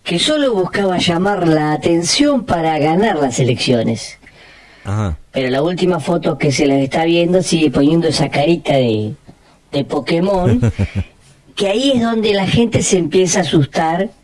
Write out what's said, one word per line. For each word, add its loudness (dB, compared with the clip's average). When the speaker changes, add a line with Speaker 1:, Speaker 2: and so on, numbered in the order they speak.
Speaker 1:
que -4
solo 0
buscaba -2
llamar 0
la 2
atención 0
para 0
ganar 2
las -2
elecciones. -2
Speaker 2:
Ajá. -4
Speaker 1:
Pero -2
la 0
última 0
foto -2
que 0
se 0
les 2
está -2
viendo 2
sigue 0
poniendo 2
esa -2
carita 0
de, 0
de -2
Pokémon, 0
Speaker 2:
<laughs> -20
Speaker 1:
que -2
ahí 0
es 2
donde 0
la 0
gente 0
se 0
empieza 2
a 0
asustar 0